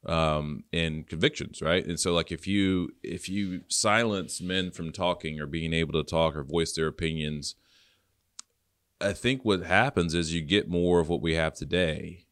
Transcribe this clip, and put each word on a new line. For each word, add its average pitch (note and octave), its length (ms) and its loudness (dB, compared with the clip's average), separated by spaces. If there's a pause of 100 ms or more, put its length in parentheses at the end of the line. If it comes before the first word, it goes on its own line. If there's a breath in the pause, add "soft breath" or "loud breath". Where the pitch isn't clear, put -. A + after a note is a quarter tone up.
um, D2+ 680 0
and D#2+ 340 -2
convictions, - 540 -4
right? E2+ 240 2
And E2 120 -4
so, F2+ 160 0
like, E2+ 160 2
if E2+ 160 -8
you, F#2+ 440 2 (120)
if - 280 -8
you F#2+ 400 -4
silence G#2 720 0
men F#2 300 -2
from E2 200 -8
talking E2 480 -2
or D2+ 60 -6
being D#2+ 260 -4
able E2 220 0
to D#2 100 2
talk D#2+ 320 2
or D2 80 -6
voice D#2+ 300 0
their D#2+ 140 0
opinions, D2+ 680 -4 (1400 soft breath)
I G2+ 140 0
think C3 320 0
what F#2+ 180 2
happens F2+ 500 2
is E2 200 0
you E2+ 80 0
get E2 260 2
more F2 320 4
of D#2+ 80 2
what D#2+ 140 0
we D#2+ 140 2
have D#2+ 180 0
today. E2 800 -2